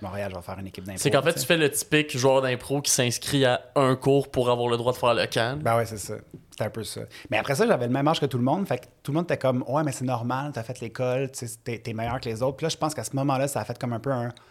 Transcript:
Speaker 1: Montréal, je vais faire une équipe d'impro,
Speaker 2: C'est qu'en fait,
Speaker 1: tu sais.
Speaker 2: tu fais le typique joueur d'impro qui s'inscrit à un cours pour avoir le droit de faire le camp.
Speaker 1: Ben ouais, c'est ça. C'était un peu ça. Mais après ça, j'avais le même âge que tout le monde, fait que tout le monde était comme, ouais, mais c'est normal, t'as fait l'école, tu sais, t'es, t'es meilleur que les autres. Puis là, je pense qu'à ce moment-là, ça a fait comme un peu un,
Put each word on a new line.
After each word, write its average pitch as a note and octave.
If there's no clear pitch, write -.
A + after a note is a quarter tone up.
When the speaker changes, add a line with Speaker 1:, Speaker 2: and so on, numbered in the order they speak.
Speaker 1:
Montréal, G2
je F#2
vais F2
faire F#2
une F#2+
équipe F#2
d'impro, F#2+
Speaker 2:
C'est C#3
qu'en C3+
fait, E3
Speaker 1:
tu C#3+
sais. -
Speaker 2:
tu -
fais E3+
le D3
typique D3
joueur C3
d'impro C3
qui -
s'inscrit C3
à B2
un C3
cours C#3
pour B2
avoir A#2+
le A#2
droit A#2+
de -
faire A#2+
le A2
camp. A#2+
Speaker 1:
Ben A#2
ouais, A#2
c'est A2
ça. G#2+
C'était -
un A2
peu A2
ça. A2
Mais G#2
après C3+
ça, G3+
j'avais C3
le A#2
même C#3+
âge D#3+
que D3
tout B2+
le A#2+
monde, F3
fait B2+
que -
tout C3+
le D3+
monde E3+
était D3+
comme, B2+
ouais, D3
mais C#3
c'est B2+
normal, B2+
t'as A#2
fait A#2+
l'école, B2+
tu -
sais, A#2
t'es, A2+
t'es A#2
meilleur A#2
que A#2+
les A2+
autres. C#3
Puis D#3+
là, E3
je -
pense D3+
qu'à A2
ce -
moment-là, C#3
ça A#2
a G#2+
fait A#2+
comme B2
un A2
peu C3+
un, A#2+